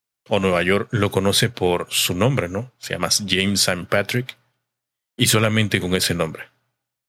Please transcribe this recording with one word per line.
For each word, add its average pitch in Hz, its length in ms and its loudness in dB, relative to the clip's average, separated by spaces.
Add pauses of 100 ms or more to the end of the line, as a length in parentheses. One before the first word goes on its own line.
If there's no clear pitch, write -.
(280)
o 104 100 0
Nueva 90 240 2
York 98 300 0
lo 101 180 2
conoce 98 380 2
por 87 420 -2
su - 240 -2
nombre, 101 340 0
¿no? 107 300 -8
Se - 160 -8
llama 87 160 -2
James 98 560 0
St. 90 200 -2
Patrick 104 520 -2 (760)
y 117 100 2
solamente 107 540 2
con 90 160 -2
ese 92 180 0
nombre. 82 300 -4 (640)